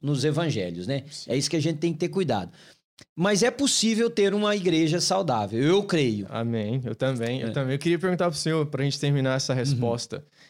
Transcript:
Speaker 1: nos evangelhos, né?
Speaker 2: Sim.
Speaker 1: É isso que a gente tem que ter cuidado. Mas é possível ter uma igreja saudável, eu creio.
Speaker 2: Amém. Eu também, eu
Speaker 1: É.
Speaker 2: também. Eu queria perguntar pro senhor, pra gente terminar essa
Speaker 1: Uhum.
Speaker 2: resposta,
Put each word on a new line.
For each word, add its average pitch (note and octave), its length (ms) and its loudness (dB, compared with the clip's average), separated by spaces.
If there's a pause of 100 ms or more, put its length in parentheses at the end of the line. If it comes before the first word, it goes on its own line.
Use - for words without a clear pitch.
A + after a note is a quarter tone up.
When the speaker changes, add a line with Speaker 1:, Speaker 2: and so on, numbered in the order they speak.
Speaker 1:
nos C#3 220 0
evangelhos, A2 600 -2
né? C3+ 240 -4
Speaker 2:
Sim. - 200 -12
Speaker 1:
É B2 60 0
isso C#3 140 0
que E3+ 60 -2
a D#3 60 2
gente D#3+ 160 0
tem E3+ 140 0
que D#3 60 -6
ter F3 100 -2
cuidado. C#3 420 -2 (680)
Mas F#3+ 260 2
é B3 80 4
possível A#3 600 2
ter G3 240 2
uma G#3 220 2
igreja E3 440 2
saudável, B2 640 0
eu F#3 220 4
creio. A#2+ 440 0
Speaker 2:
Amém. A2+ 560 -2
Eu A#2 100 -4
também, B2+ 460 -2
eu A2+ 80 -4
Speaker 1:
É. - 40 -4
Speaker 2:
também. C3+ 220 -2
Eu C#3 40 -2
queria E3+ 200 0
perguntar F3 320 0
pro D3 80 -6
senhor, D#3+ 280 0
pra C#3 180 -4
gente C#3 140 -2
terminar C3+ 380 2
essa C#3 160 -2
Speaker 1:
Uhum. B2+ 60 0
Speaker 2:
resposta, A#2+ 680 -2 (260)